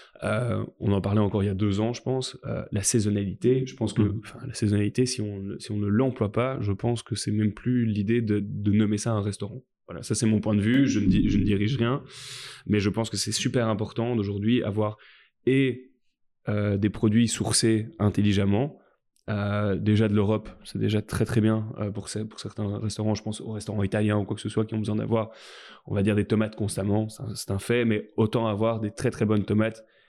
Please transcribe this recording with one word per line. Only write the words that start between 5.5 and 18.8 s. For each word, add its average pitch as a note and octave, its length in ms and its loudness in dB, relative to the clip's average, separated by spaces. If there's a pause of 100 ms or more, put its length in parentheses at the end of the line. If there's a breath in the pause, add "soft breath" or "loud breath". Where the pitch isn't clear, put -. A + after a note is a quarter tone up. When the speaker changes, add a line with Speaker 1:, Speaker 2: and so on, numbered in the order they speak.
Speaker 1:
si - 120 -12
on G#2+ 60 -4
ne G#2 100 0
l'emploie A2+ 440 2
pas, C3 300 -2
je G2+ 100 0
pense A#2 320 -2
que - 120 -6
c'est - 160 -4
même G#2+ 220 2
plus B2 320 0
l'idée G#2+ 360 0
de, G#2 220 0
de G2+ 280 -2
nommer G#2+ 260 4
ça A#2 140 -2
un G#2+ 100 0
restaurant. G2+ 420 -8 (240)
Voilà, - 160 -12
ça - 120 -4
c'est A2+ 100 0
mon A2 160 4
point A2 140 0
de G#2 60 2
vue, B2+ 260 4
je A2 120 0
ne G2+ 60 0
dis, - 240 6
je G#2 80 2
ne - 60 4
dirige G#2+ 340 0
rien, B2 260 0 (640 loud breath)
mais G#2 140 2
je G2+ 100 2
pense A2 200 -2
que - 60 -6
c'est - 160 -4
super B2 380 -2
important A2 480 -2
d'aujourd'hui G#2 460 0
avoir G#2+ 340 -2 (480 loud breath)
et, C3 460 0 (580)
euh, G#2 280 0
des G2+ 120 2
produits A2+ 380 4
sourcés A2 600 0 (120)
intelligemment. G2+ 800 2 (500 soft breath)